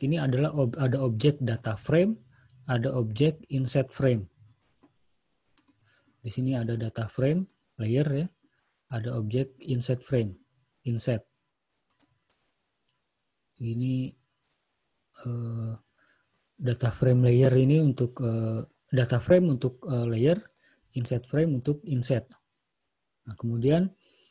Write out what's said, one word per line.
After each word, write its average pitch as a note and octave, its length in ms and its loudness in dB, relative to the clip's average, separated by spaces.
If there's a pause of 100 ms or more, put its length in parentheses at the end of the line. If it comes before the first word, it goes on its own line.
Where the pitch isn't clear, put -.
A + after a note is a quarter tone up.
ini D3 100 0
adalah D3 400 0
ob-, C3 240 -2
ada C3+ 240 0
objek C3 400 0
data A2+ 320 -4
frame, F#3 400 2 (560)
ada B2 240 -2
objek B2 560 0
inset C3 400 -2
frame. A#2 400 0 (1900)
Di A2+ 80 -10
sini C3 240 -2
ada A2+ 240 -2
data A2+ 320 -6
frame D3+ 320 0 (320)
layer A#2+ 320 0
ya, D3 200 -2 (600)
ada A#2+ 320 -6
objek A#2+ 400 -4
inset B2 400 -4
frame, A2+ 320 -2 (560)
inset. A#2 400 -4 (2250)
Ini, B2+ 560 -4 (1120)
eh, A#2 460 -6 (840)
data B2 400 0
frame B2 320 4
layer B2 240 6
ini C3+ 320 4
untuk, B2+ 400 0
eh, A2+ 400 -2 (320)
data B2 240 2
frame F3+ 400 4
untuk, B2 320 -4
eh, A#2+ 160 -2
layer, B2+ 320 2 (560)
inset B2 320 -4
frame D3 320 0
untuk D3 240 -4
inset. B2+ 480 -2 (960)
Nah, A2+ 80 -12
kemudian C3+ 560 0 (400)